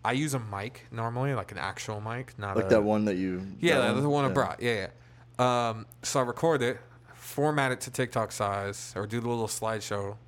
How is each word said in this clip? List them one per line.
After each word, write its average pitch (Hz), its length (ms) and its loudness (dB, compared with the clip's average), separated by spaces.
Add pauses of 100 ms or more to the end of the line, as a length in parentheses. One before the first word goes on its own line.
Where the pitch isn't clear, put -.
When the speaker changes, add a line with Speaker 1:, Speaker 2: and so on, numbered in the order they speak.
Speaker 1:
I 113 80 2
use 139 220 0
a 131 60 0
mic 107 500 -8
normally, 120 440 -2
like 104 180 -6
an 95 60 -8
actual 101 420 -6
mic, 117 380 -8
not 101 180 -4
Speaker 2:
Like 101 100 2
Speaker 1:
a - 40 -2
Speaker 2:
that 110 120 8
one 107 240 4
that 98 100 2
you, 92 300 -2 (140)
Speaker 1:
Yeah, 165 200 4
Speaker 2:
that 120 140 4
Speaker 1:
the 131 80 2
Speaker 2:
one? 147 80 2
Speaker 1:
one 143 140 4
I 131 40 2
Speaker 2:
Yeah. 95 60 0
Speaker 1:
brought. 110 280 2
Yeah, 110 260 0 (500)
yeah. 123 320 4
Um, 110 160 -8 (160)
so - 180 0
I - 40 4
record 131 380 2
it, 120 160 0 (360)
format 143 580 2
it 123 100 -4
to 127 80 -10
TikTok 120 420 0
size, 101 640 -4
or 104 100 -4
do 117 140 -4
the 117 80 -4
little 117 200 -2
slideshow 104 680 -4 (120)